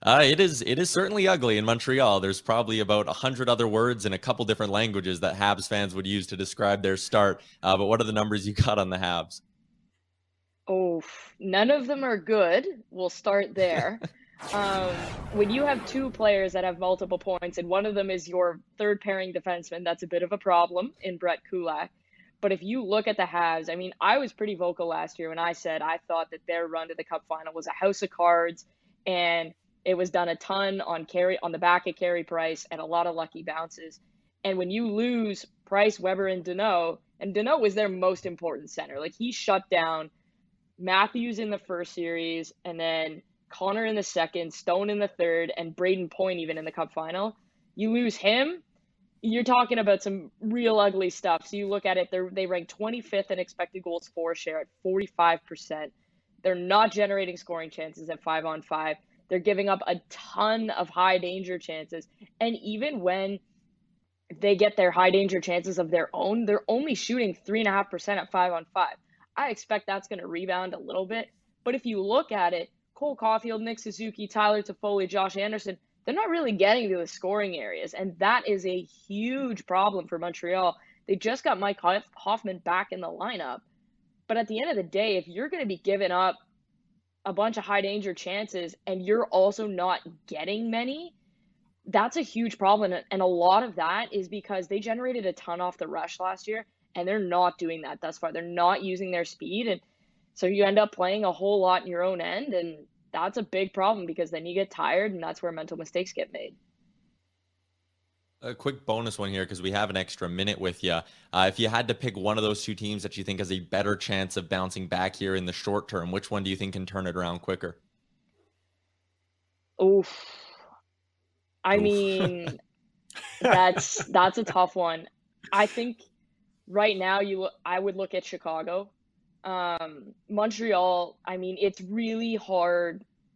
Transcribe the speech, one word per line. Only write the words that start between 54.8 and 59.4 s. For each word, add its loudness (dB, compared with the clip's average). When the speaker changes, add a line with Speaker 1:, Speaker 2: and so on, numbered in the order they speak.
Speaker 2:
forty-five 2
percent. -12
They're 2
not 4
generating 0
scoring -10
chances -10
at -10
five -2
on -4
five. -4
They're 0
giving 0